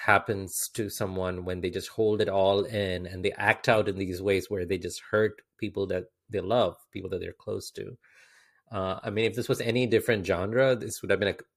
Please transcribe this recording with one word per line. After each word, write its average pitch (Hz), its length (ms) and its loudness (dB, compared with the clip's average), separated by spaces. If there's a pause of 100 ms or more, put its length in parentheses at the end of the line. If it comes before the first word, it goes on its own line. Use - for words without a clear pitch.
happens 98 720 2
to 104 160 -4
someone 92 560 -4
when 90 160 -4
they 90 80 -2
just 90 200 -6
hold 107 320 2
it 101 80 2
all 98 340 4
in 92 420 -2
and 92 200 -8
they 98 80 0
act 107 340 2
out 107 220 4
in 92 80 -2
these 92 240 -4
ways 98 280 0
where 95 160 -4
they 95 120 -2
just 85 240 -8 (100)
hurt 107 300 2 (160)
people 98 300 -4
that 92 180 -4 (240)
they 107 100 -4
love, 95 380 2 (140)
people 92 180 -10
that 92 100 -4
they're 87 140 -8
close - 380 -8
to. - 260 -12 (760)
Uh, 95 300 -4
I 113 80 -6
mean, 110 140 2
if 107 100 0
this 120 120 -4
was 123 140 0
any 117 240 0
different 107 400 2
genre, 110 500 2
this 110 260 -6
would 98 100 0
have 98 80 4
been 95 160 2
a - 80 -18 (140)